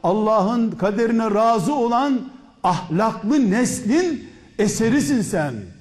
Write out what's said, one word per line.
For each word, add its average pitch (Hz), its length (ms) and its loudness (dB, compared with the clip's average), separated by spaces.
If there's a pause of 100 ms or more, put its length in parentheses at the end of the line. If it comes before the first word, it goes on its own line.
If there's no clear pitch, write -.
Allah'ın 214 680 2
kaderine 220 640 0
razı 226 400 2
olan 247 540 0 (360)
ahlaklı 208 840 0
neslin 254 720 0 (340)
eserisin 226 640 0
sen. 151 320 -4 (260)